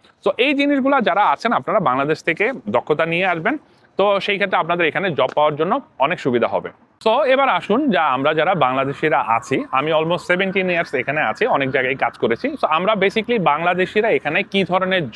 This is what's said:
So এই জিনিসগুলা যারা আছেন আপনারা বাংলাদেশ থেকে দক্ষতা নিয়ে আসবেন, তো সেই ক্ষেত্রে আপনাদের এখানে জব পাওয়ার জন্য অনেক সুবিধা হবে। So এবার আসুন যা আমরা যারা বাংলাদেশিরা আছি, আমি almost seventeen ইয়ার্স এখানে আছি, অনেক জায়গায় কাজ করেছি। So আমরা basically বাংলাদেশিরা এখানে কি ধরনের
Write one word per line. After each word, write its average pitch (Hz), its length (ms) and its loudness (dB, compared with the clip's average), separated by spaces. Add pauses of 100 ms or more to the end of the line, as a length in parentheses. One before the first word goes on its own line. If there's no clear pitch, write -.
(240)
So 254 60 2 (140)
এই 294 160 2
জিনিসগুলা 285 360 2 (120)
যারা 180 140 2 (120)
আছেন - 160 -2 (100)
আপনারা 185 280 -2
বাংলাদেশ 139 300 0 (100)
থেকে 170 160 0 (320)
দক্ষতা 156 360 0
নিয়ে 180 220 0
আসবেন, 175 200 -2 (440)
তো 190 60 2 (200)
সেই 202 160 0
ক্ষেত্রে 196 220 0
আপনাদের 175 280 0
এখানে 190 180 -2 (100)
জব 127 200 2
পাওয়ার 151 220 4
জন্য 170 120 0 (320)
অনেক 156 200 0
সুবিধা 120 300 2
হবে। 90 160 -6 (340)
So 220 80 2 (220)
এবার 269 140 2 (100)
আসুন 202 220 0 (140)
যা 170 80 2 (140)
আমরা 135 140 0 (100)
যারা 165 120 2 (140)
বাংলাদেশিরা 139 520 0 (180)
আছি, 123 200 -2 (220)
আমি 147 200 0
almost 160 320 -2
seventeen 185 420 0
ইয়ার্স 170 200 -2 (100)
এখানে 147 180 -4 (100)
আছি, 107 140 -2 (120)
অনেক 139 200 -2
জায়গায় 131 280 -2
কাজ 120 180 -4
করেছি। 117 240 -2 (140)
So - 60 0 (120)
আমরা 185 140 0 (100)
basically 214 360 0 (140)
বাংলাদেশিরা 180 560 0 (100)
এখানে 151 200 -2 (140)
কি 196 80 2 (100)
ধরনের 185 320 0 (140)